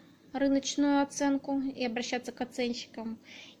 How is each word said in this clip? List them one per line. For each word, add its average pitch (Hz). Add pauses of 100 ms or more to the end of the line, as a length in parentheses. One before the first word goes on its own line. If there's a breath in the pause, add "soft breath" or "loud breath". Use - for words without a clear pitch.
(340 loud breath)
рыночную 277
оценку 277
и 269
обращаться 240
к -
оценщикам. 233 (420 loud breath)